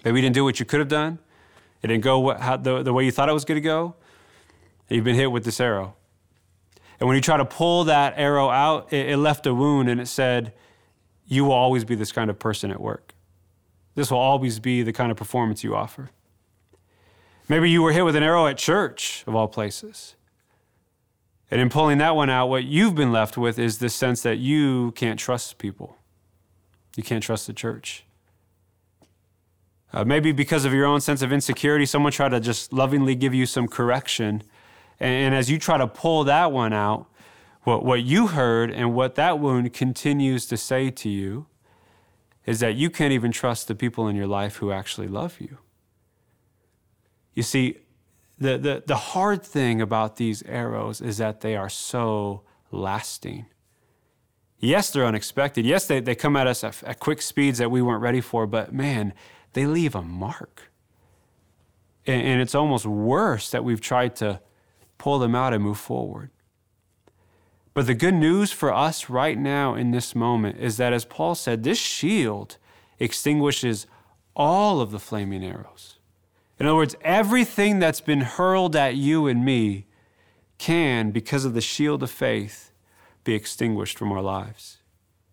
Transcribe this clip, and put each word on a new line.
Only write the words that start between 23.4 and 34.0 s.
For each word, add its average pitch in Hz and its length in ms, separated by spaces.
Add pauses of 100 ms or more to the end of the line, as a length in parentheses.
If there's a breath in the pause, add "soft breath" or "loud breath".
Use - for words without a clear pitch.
is 113 200
this 120 140
sense 123 280
that 113 160
you 131 560
can't 110 260
trust - 380
people. - 400 (1000)
You 113 80
can't 113 180
trust - 260
the 107 60
church. - 520 (1900)
Uh, 107 120
maybe 151 280
because 139 340
of 131 80
your 139 120
own 143 160
sense 139 200
of 131 100
insecurity, 143 540
someone 147 260
tried 139 180
to 123 100
just 113 340
lovingly 131 400
give 127 200
you 127 120
some 123 220
correction. 120 760 (580 soft breath)